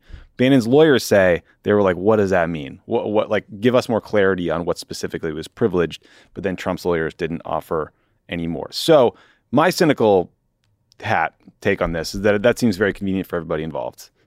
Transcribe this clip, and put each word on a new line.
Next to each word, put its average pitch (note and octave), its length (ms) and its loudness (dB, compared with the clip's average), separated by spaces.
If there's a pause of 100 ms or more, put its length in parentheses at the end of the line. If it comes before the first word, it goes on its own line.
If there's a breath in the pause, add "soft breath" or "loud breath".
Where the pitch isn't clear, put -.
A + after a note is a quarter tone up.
(360 soft breath)
Bannon's B2+ 320 4
lawyers C#3+ 340 6
say F#2 400 4 (220 soft breath)
they G2+ 80 2
were G#2 100 4
like, F#2 140 2
"What G#2 220 2
does G2+ 120 2
that F2 180 2
mean? D#2+ 360 -10
What, A2 260 -4
what, G#2 180 0
like, G2+ 180 -2 (120)
give A#2 160 2
us B2 140 0
more A2 120 0
clarity F#2+ 480 0
on E2+ 160 -4
what E2 140 -4
specifically - 540 -10
was D#2 160 -10
privileged." F2 580 -2 (280 soft breath)
But F2 100 -10
then F#2 100 -4
Trump's F2+ 300 -6
lawyers E2 300 -2
didn't E2 300 -6
offer D#2+ 480 -6 (360)
any E2+ 180 -8
more. E2 240 -8
So C#3 460 2 (340 soft breath)
my D#3 200 2
cynical A2+ 600 2 (720)
hat F#2+ 340 -2 (260)
take G2 220 -2
on F2 120 0
this D#2+ 200 -6
is G2 60 -8
that G2+ 240 0
that A#2+ 160 2
seems A2 160 0
very G2 160 0
convenient F#2+ 340 -6
for - 80 -8
everybody D#2+ 300 -6
involved. C#2 460 -10 (160)